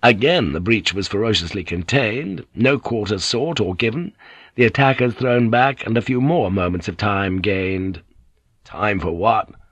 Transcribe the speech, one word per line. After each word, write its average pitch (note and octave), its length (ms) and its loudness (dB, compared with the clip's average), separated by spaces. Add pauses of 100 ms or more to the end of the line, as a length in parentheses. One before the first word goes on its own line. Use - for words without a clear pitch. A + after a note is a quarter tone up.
Again A#2+ 500 4
the D#2 80 -2
breach G2+ 340 0
was F#2+ 140 -4
ferociously G2 560 -2
contained, G#2+ 880 -4
no B2+ 240 2
quarter G#2 400 -4
sought C3 400 -2
or F#2 160 -2
given, A#2+ 380 -4 (420)
the B2 100 4
attackers B2 500 2
thrown A#2+ 360 2
back, B2+ 340 2
and A2 140 0
a A2+ 40 0
few B2+ 180 -2
more C3+ 320 2
moments F2+ 340 -2
of F2 100 -6
time G2 440 0
gained. F#2+ 640 -2 (600)
Time G2+ 380 -2
for E2 100 -2
what? G2 400 0 (200)